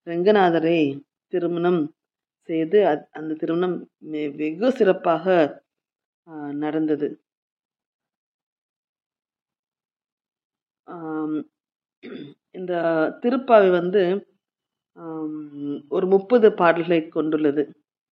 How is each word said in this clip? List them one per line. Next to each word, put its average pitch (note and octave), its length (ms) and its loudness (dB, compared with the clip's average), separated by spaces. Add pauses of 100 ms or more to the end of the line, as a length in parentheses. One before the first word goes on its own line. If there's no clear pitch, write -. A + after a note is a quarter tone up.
ரங்கநாதரை E3+ 920 2 (260)
திருமணம் E3+ 680 -2 (460)
செய்து E3+ 460 0
அத்-, D3 240 -2
அந்த D#3 240 -10
திருமணம் E3+ 540 -4 (220)
மெ-, D3+ 260 -8
வெகு E3 360 -2
சிறப்பாக, F3+ 540 0 (1000)
ஆ, D3 240 -12
நடந்தது. D3+ 680 -4 (3500)
ஆம், D#3 640 -8 (1000)
இந்த F3+ 240 -8 (460)
திருப்பாவை A#3+ 500 4
வந்து, F3+ 560 0 (640)
ஆம், D3+ 960 -10
ஒரு F#3 180 -2
முப்பது G3+ 460 4
பாடல்களை E3+ 560 2
கொண்டுள்ளது. D3+ 760 -2 (320)